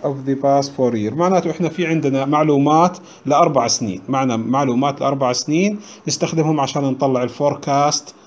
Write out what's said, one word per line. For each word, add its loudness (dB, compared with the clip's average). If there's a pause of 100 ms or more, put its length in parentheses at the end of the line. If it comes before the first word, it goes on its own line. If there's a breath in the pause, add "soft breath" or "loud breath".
of -2 (140)
the 0
past 2
four 2
year، -2
معناته 0
إحنا -2
في -4
عندنا 0
معلومات 2 (280 loud breath)
لأربع 4
سنين، -4
معنا 0
معلومات 0
لأربع 0
سنين -2 (300 loud breath)
نستخدمهم 0
عشان -2
نطلع 0
الفوركاست -2 (120 loud breath)